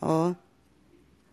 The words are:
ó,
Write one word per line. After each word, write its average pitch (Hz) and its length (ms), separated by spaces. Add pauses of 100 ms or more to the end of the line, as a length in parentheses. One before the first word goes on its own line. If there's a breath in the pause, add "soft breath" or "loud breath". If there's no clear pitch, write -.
ó, 160 320 (1000)